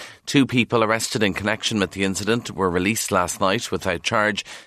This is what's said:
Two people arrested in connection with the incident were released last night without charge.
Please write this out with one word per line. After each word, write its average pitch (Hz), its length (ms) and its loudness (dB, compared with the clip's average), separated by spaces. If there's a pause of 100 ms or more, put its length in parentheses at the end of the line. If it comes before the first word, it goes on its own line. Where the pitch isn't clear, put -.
(260)
Two 139 200 4
people 117 400 2
arrested 110 360 0
in 98 120 2
connection 107 480 -2
with 92 100 0
the 98 140 -2
incident 101 460 -2
were 92 180 0
released 92 420 0
last 90 300 0
night 98 300 0
without 90 320 -2
charge. 107 420 0 (220)